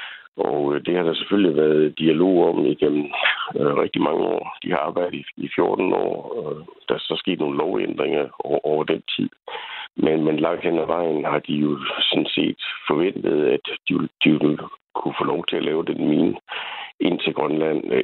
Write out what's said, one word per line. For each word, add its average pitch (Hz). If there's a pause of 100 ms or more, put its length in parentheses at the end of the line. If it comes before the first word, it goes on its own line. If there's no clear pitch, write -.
(500)
Og, 73 (100)
øh, 73 (100)
det 87
har 87
der 80
selvfølgelig 92
været 76
dialog 82 (140)
om 90
igennem, 73 (520)
øh, 73 (100)
rigtig -
mange 87 (140)
år. - (200)
De -
har 82
arbejdet 87
i, - (220)
i -
fjorten 95
år, 92 (240)
og 78 (400)
der -
er -
så 82
sket 90
nogle 73
lovændringer 76 (220)
over, 73 (100)
over 76
den 82 (140)
tid. - (760)
Men, 78
men 78 (100)
langt 85
hen 85
ad 78
vejen 80
har 73
de 76 (120)
jo 73 (300)
sådan 73
set - (280)
forventet, 78 (160)
at - (240)
de, 71 (300)
de 78 (640)
kunne -
få -
lov -
til -
at 80
lave 80
den 76
mine, 76 (680)
indtil 87
Grønland, 78
øh, -